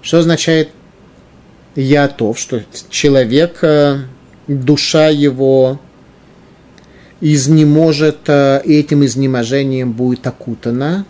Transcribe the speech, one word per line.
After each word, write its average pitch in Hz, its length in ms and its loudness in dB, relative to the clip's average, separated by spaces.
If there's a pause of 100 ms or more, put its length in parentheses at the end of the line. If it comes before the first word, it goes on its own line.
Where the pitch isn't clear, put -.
Что - 180 0
означает 160 500 0 (1040)
Ятов? 135 640 0
Что 113 240 -8 (260)
человек, 139 720 0
э, 147 380 2 (460)
душа 143 640 0
его 135 720 0 (1400)
изнеможет, 151 1040 2
э, 139 360 2
и 156 120 2
этим 147 300 2
изнеможением 131 880 -2
будет 123 360 -4
окутана 127 840 -6